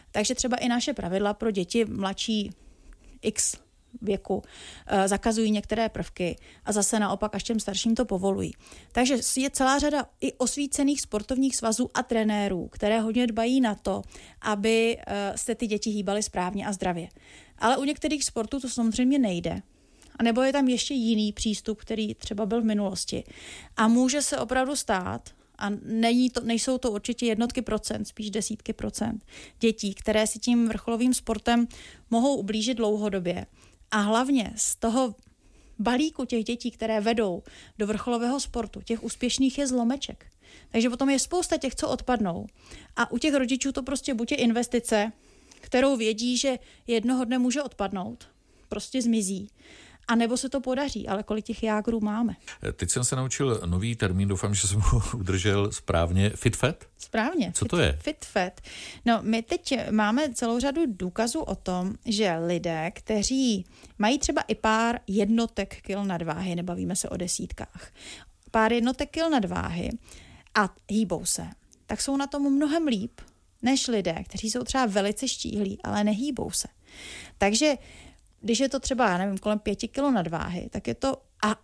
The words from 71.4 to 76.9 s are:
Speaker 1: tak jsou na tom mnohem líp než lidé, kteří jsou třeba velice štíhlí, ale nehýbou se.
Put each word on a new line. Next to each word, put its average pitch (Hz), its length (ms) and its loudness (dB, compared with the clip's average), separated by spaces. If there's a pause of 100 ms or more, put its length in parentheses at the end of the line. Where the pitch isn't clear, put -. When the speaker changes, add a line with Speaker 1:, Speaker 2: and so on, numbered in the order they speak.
Speaker 1:
tak - 160 -6
jsou 277 160 0
na 277 100 0
tom 285 280 0
mnohem 302 320 2
líp 220 340 -2 (400)
než - 260 2
lidé, 190 420 0
kteří 214 220 -6
jsou 247 120 -4
třeba 262 220 2
velice 208 420 0
štíhlí, 202 560 -4
ale - 200 0
nehýbou 214 480 -2
se. - 160 -4 (680)